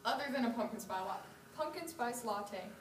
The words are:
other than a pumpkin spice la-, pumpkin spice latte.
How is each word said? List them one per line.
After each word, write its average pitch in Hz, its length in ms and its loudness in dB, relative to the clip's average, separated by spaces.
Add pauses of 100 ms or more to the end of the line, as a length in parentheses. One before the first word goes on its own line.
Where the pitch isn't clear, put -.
other 269 180 4 (100)
than 254 120 4
a 226 60 6
pumpkin 220 280 0
spice 185 260 -2
la-, 156 120 -2 (420)
pumpkin 330 300 0
spice 240 360 0
latte. 208 360 0 (200)